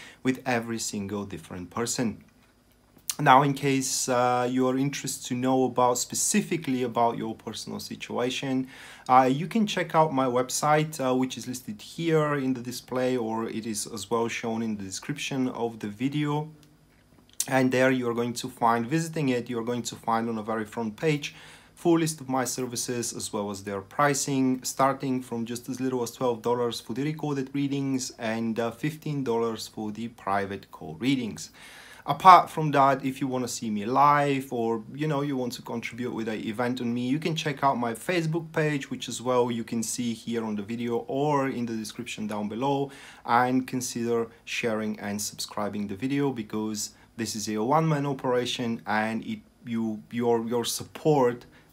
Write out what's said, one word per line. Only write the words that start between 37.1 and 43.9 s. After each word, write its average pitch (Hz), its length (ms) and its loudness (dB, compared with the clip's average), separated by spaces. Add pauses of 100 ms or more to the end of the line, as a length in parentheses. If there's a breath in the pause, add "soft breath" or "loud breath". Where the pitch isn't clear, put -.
can 165 160 -2
check 147 280 -4
out 135 140 4
my 117 160 -2
Facebook 165 600 -2
page, 151 360 0
which - 180 -8
as 113 140 -8
well 123 300 2
you 117 120 -4
can 113 200 -2
see 120 300 -2
here 113 300 -4
on 107 120 -4
the 104 80 -4
video 117 440 -2
or 139 400 2
in 120 200 -4
the 113 60 -6
description 110 520 -8
down 104 240 -4
below, 139 400 -2 (340 loud breath)
and 127 440 2
consider 117 600 -2 (180 loud breath)